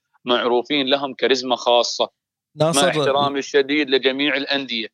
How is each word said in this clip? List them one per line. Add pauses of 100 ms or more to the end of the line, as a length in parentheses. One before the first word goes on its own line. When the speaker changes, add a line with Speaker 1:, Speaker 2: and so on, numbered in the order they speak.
(240)
Speaker 1:
معروفين،
لهم
كاريزما
خاصة. (480)
Speaker 2:
ناصر،
Speaker 1:
مع
احترامي
الشديد
لجميع
الأندية.